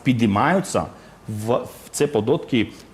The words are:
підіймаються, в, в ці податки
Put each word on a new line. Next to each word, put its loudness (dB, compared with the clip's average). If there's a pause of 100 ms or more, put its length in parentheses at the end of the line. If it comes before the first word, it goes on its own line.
підіймаються, 2 (640)
в, 0
в -8
ці 0
податки 0 (260)